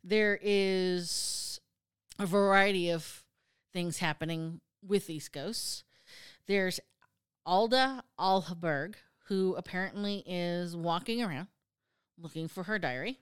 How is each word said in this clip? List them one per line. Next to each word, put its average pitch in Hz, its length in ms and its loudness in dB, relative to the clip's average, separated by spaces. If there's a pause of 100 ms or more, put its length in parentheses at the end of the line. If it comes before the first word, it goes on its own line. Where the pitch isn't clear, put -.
There 208 400 4
is 185 1160 0 (600)
a 202 80 -2
variety 196 640 6
of - 340 -4 (500)
things 175 240 -2
happening 165 640 -2 (240)
with 196 220 0
these 156 200 -10
ghosts. - 560 -8 (600)
There's 190 340 0 (680)
Alda 247 560 4 (160)
Alhberg, 170 760 0 (300)
who 190 300 2
apparently 196 720 -6
is 175 480 -2
walking 170 480 -2
around 170 240 -4 (680)
looking 160 320 -8
for 180 160 -8
her 214 140 -2
diary. 165 440 -2